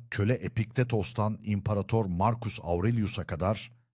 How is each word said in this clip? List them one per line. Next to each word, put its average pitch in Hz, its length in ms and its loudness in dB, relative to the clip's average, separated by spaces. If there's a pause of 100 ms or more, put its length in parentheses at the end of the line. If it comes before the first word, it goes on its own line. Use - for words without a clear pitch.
(100)
köle 104 240 2
Epiktetos'tan 110 1080 0
İmparator 104 600 0
Marcus 104 580 0
Aurelius'a 95 640 0
kadar 92 460 -2 (220)